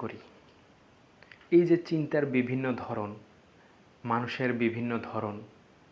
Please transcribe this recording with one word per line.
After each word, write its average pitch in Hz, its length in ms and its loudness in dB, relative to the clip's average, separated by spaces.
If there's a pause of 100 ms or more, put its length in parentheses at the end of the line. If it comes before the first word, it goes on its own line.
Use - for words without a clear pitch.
করি, 113 200 -8 (1300)
এই 175 160 8
যে 165 100 6 (120)
চিন্তার 151 380 0
বিভিন্ন 127 400 0 (180)
ধরন, 107 260 -6 (920)
মানুষের 120 480 0
বিভিন্ন 117 400 0 (180)
ধরন, 107 260 -4 (560)